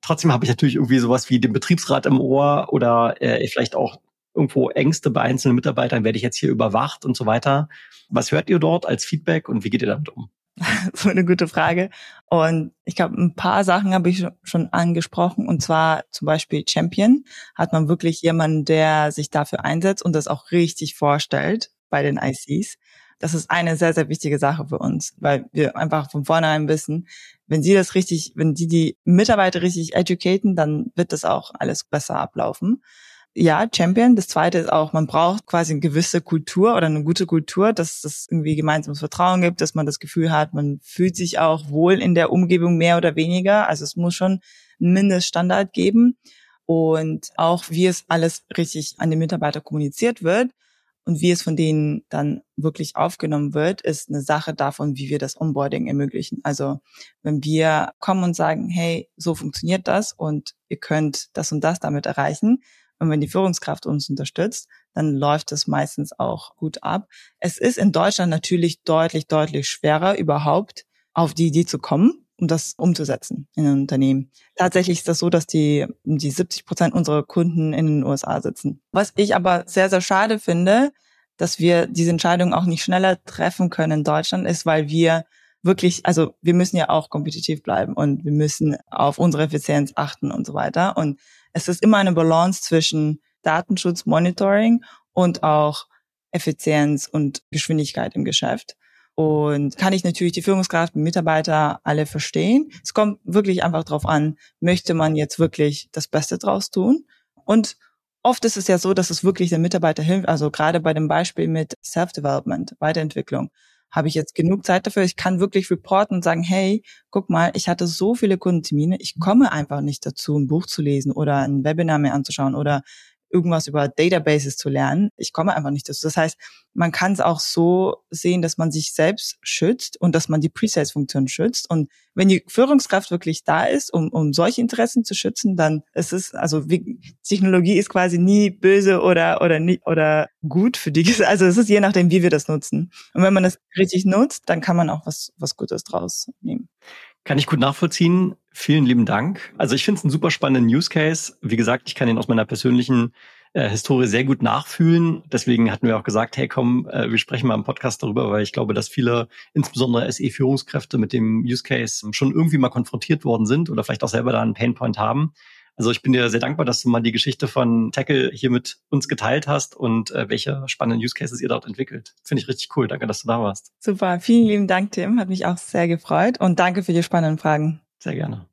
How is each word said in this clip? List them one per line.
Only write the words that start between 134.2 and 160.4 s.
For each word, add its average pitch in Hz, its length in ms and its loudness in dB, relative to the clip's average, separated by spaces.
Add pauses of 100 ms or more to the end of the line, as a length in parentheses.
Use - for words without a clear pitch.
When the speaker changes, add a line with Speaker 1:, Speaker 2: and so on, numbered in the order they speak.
Speaker 2:
solche 175 260 2
Interessen 233 460 0
zu - 80 -8
schützen, - 420 -2
dann 156 280 2 (100)
ist - 180 -2
es, 190 220 -6
also 156 360 -4
wie, - 300 -2 (240)
Technologie 185 540 2
ist 202 100 2
quasi 180 300 0
nie 202 320 6
böse 190 520 4
oder, 170 400 4
oder 156 200 2
nie, 175 240 2
oder 156 420 2 (180)
gut 185 300 2
für - 160 -6
die, 180 320 4
also 190 220 6
es 180 100 6
ist 220 140 4
je 208 100 6
nachdem, 185 320 4
wie 180 120 4
wir 180 60 6
das 151 200 0
nutzen. 156 420 -2 (220)
Und 175 100 4
wenn 196 100 6
man 190 100 4
das 185 160 0 (180)
richtig 185 260 2
nutzt, 202 440 2
dann 170 120 0
kann 170 160 0
man 165 140 2
auch - 160 -6
was, - 320 -10
was 165 180 -6
Gutes - 300 -8
draus - 440 -6 (120)
nehmen. - 260 -8 (560)
Speaker 1:
Kann 143 140 -2
ich 143 80 0
gut 147 140 -2
nachvollziehen. 175 760 2 (160)
Vielen 147 340 2
lieben 120 200 4
Dank. 123 520 -4
Also 120 180 0
ich - 100 -2
find's 202 180 0
einen 147 80 2
super 156 200 0
spannenden 127 440 2
Use - 140 0
Case. 160 520 -2
Wie 110 140 -2
gesagt, 117 320 0
ich - 80 -10
kann 127 120 0
ihn 113 100 2
aus 117 100 -4
meiner 110 180 2
persönlichen, 123 680 0 (400)
äh, 123 160 0
Historie 123 380 0
sehr 113 160 0
gut 135 180 0
nachfühlen. 165 920 2
Deswegen 113 400 2
hatten 123 140 -4
wir 113 120 2
auch 101 60 -4
gesagt, 110 320 -2
„Hey, 131 120 -4
komm, 123 420 0
äh, 117 220 -4
wir 113 60 0
sprechen 120 300 -2
mal 110 80 2
im 107 80 -2
Podcast - 380 -6
darüber“, 113 300 -2
weil 107 120 0
ich 101 100 -8
glaube, 107 200 -2
dass 117 160 -4
viele, 117 380 0 (260)
insbesondere 123 520 0
S-E-Führungskräfte, - 920 -2